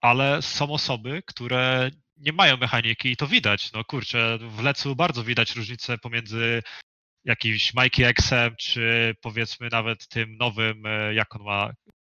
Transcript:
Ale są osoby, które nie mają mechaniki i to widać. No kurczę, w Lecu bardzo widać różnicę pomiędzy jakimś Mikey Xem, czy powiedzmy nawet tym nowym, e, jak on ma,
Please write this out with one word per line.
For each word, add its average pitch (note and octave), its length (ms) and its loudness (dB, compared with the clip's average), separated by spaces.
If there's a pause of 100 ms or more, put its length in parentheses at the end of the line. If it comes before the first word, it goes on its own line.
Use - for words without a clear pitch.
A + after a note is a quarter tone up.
Ale C3+ 400 4
są - 300 -2
osoby, C3+ 560 -4
które B2+ 640 0 (280)
nie D3 160 -2
mają D#3+ 240 6
mechaniki A#2 540 0
i A#2+ 60 -4
to C#3+ 100 0
widać. C3 460 2
No A2+ 100 -6
kurczę, A#2 580 -2
w A2+ 220 -8
Lecu C#3 320 0
bardzo B2 280 0
widać A#2 320 0
różnicę A#2+ 420 -6
pomiędzy A#2 640 -4 (640)
jakimś A2 480 0
Mikey B2 480 4
Xem, A#2 380 2
czy A#2 640 0
powiedzmy A#2 500 -6
nawet A2+ 360 -2
tym A2+ 300 -6
nowym, A2 480 -2
e, G#2+ 280 -4
jak A2 220 -2
on G#2 80 -12
ma, G#2 280 -2 (420)